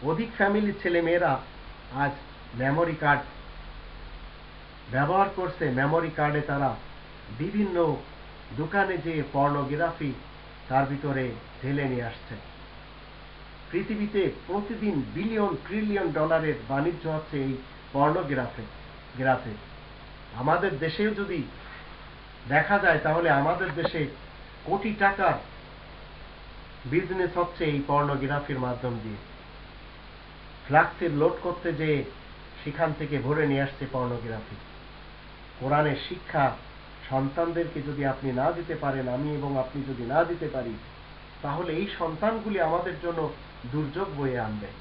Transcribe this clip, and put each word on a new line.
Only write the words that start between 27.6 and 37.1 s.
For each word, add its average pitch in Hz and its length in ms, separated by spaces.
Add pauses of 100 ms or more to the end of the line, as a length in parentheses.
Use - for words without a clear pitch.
এই 143 220
পর্নোগ্রাফির 143 720
মাধ্যম 123 440
দিয়ে। 107 120 (1500)
ফ্ল্যাক্সির 147 460
লোড 151 300
করতে 175 320
যেয়ে 147 300 (600)
সেখান 156 360
থেকে 147 200
ভরে 147 280
নিয়ে 139 140
আসছে 139 300
পর্নোগ্রাফি। 117 640 (1040)
কোরআনের 143 360 (140)
শিক্ষা 147 480 (520)